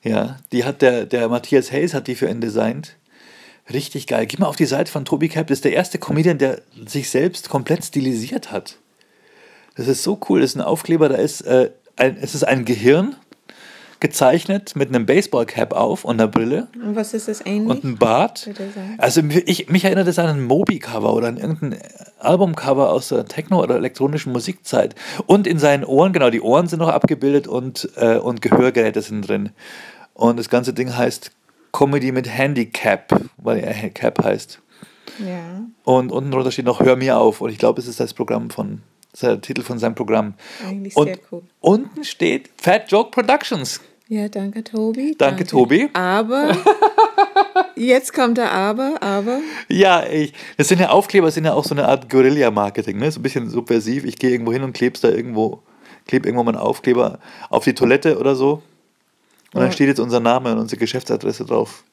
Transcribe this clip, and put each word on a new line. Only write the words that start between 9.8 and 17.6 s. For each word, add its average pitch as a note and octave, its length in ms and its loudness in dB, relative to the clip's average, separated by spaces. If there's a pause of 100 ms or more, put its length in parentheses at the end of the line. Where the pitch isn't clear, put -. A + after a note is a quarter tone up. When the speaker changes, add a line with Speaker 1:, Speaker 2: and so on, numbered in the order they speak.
Speaker 1:
ist C3 140 0
so G3+ 160 -2 (100)
cool. F#3 120 4
Das C3 100 2
ist - 60 -8
ein E3 60 -6
Aufkleber, D#3+ 480 0
da C3+ 60 0
ist, - 260 -2
äh, B2+ 280 4 (260)
ein, C3 240 2
es B2 140 -8
ist C#3 100 0
ein C3 200 0
Gehirn C3+ 520 4 (840)
gezeichnet F3 760 0
mit C#3 140 -2
einem A#2+ 160 0
Baseballcap A#2+ 680 0
auf - 320 0
und A2+ 160 -2
einer A2 80 4
Brille. B2 400 -2 (140)
Speaker 2:
Und G#3 140 -6
was G#3+ 180 -6
ist A3 140 -6
das G#3+ 180 -8
ähnlich? G#3 240 -2